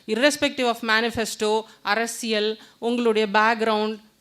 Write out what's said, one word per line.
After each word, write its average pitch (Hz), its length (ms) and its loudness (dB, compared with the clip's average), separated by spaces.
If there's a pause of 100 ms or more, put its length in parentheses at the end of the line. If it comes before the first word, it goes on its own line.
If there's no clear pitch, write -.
irrespective 277 580 0
of 240 140 0
manifesto, 220 840 0 (200)
அரசியல், 220 760 -2 (180)
உங்களுடைய 226 540 0
பேக்ரவுண்ட், 214 680 2 (220)